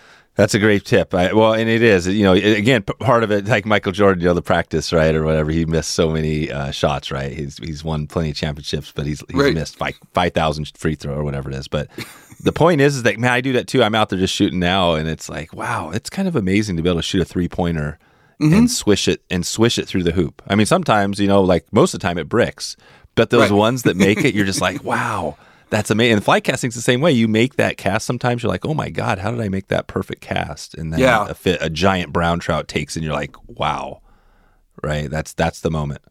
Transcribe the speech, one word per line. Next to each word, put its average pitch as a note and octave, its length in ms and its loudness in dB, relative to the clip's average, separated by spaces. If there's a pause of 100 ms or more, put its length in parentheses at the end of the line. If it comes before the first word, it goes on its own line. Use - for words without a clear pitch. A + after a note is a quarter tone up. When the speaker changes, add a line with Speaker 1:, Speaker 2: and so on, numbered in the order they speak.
(340)
Speaker 1:
That's G#2 200 4
a A2 40 4
great G#2 260 4
tip. F#2 280 2
I, F2+ 200 2
well, A2 220 6
and A2+ 140 0
it A2+ 140 4
is, G2 240 4
you G2+ 160 0
know, F#2+ 120 6
a-, G#2 220 4
again, G#2+ 260 2
p-, B2 120 -8
part A#2 300 2
of G2+ 60 -2
it, G2+ 160 0
like G#2+ 200 0
Michael G#2 260 0
Jordan, F#2+ 300 2
you F2 60 4
know, F2 60 4
the E2+ 80 -2
practice, E2+ 500 -2
right, D#2+ 220 4
or D#2 100 0
whatever. D#2 260 0
He E2 160 0
missed D#2+ 240 -2
so E2 200 0
many, D#2 400 -2
uh, C#2 200 -8
shots, C#2+ 400 -4
right? C#2 220 -8
He's, D2 260 -12
he's D#2 260 -12
won D#2 220 -4
plenty D#2+ 240 -4
of D2 60 -8
championships, D2 560 -8
but C#2+ 140 -8
he's, D2 220 -8
he's - 80 -6
Speaker 2:
Right. C#3 180 2
Speaker 1:
missed, - 260 -6
like, - 160 -6 (180)
five F2+ 180 0
thousand D#2 440 -2
free D#2 180 -2
throw C#2+ 200 -8
or D2+ 100 -4
whatever C#2 260 -8
it C2+ 60 -8
is. C2+ 120 -10
But D2 200 -6 (280)
<laughs> - 260 -20
the F#2+ 100 0
point D#3 280 4
is, C#3 160 4
is A#2+ 60 -8
that, G#2+ 160 0
man, B2 140 0
I B2 100 2
do C3+ 100 -2
that A#2 140 0
too. B2+ 160 2
I'm G#2+ 120 2
out G#2+ 140 2
there F#2+ 100 -2
just F#2 160 0
shooting F2+ 260 2
now, F2 340 2
and D#2 140 -2
it's D#2 200 -8
like, D#2 240 -12
wow, A2+ 380 -8
it's - 180 -8
kind G3 180 -4
of E3+ 100 -2
amazing G2 400 0
to D#2+ 60 -4
be F2 60 2
able E2+ 120 0
to - 20 -4
shoot - 200 -2
a - 40 2
three-pointer E2+ 720 -4 (420)
Speaker 2:
Mm-hmm. D3+ 140 4
Speaker 1:
and A#3 160 4
swish - 360 0
it, F2+ 220 0
and F2+ 160 -2
swish - 340 0
it - 80 -4
through F#2 160 -4
the E2+ 100 0
hoop. E2 340 -2
I G2 80 -2
mean, G#2 100 4
sometimes, G#2 560 0
you G2+ 80 2
know, G2 140 6
like, F2+ 320 2
most D3 180 4
of E2+ 80 -8
the F#2+ 60 -4
time F2 100 -2
it D#2 100 -6
bricks, - 480 -2 (400)
but A2+ 140 2
those A#2+ 220 4
Speaker 2:
Right. G2+ 80 4
Speaker 1:
ones A#2 240 2
that F2+ 160 0
make G2+ 260 2
it, A2+ 100 2
you're G2+ 120 0
just F#2+ 140 -2
Speaker 2:
<laughs> - 20 -2
Speaker 1:
like, F#2 200 -2
"Wow." G#2 540 -6 (320)
That's G#2+ 220 -2
amazing. A2+ 240 4
And G2+ 100 2
fly G#3 160 2
casting's C3 340 -6
the A#2+ 60 -10
same B2 220 0
way. E3+ 100 2
You A2+ 160 2
make A2 280 0
that G#2 200 0
cast, G2 300 -4
sometimes A#2+ 360 -4
you're G#2+ 80 -4
like, F#2 140 -4
"Oh C#3+ 80 -2
my C#3 160 -4
God, G#2 300 -4
how G2 120 -4
did A#2 120 -4
I G2+ 80 -2
make F#2+ 180 -6
that - 200 -4
perfect - 340 -8
cast?" - 520 -8
And D#2+ 160 -8
then D#2+ 100 -2
Speaker 2:
Yeah. A#2 280 2
Speaker 1:
a - 60 -8
fi-, - 260 -2
a E2 80 -4
giant E2+ 460 0
brown E2+ 260 0
trout D2+ 260 -4
takes, - 300 -6
and D#2+ 80 -6
you're D2+ 80 -4
like, D2 240 -8 (100)
"Wow." A#2+ 540 -6 (840)
Right? D2 280 -4
That's, D#2 240 -8
that's D#2+ 260 -2
the E2+ 100 -2
moment. D2 300 -6 (100)